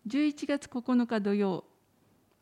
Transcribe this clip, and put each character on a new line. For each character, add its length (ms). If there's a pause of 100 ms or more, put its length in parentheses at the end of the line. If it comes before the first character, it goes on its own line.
十 200
一 220
月 220
九 140
日 380
土 140
曜、 300 (760)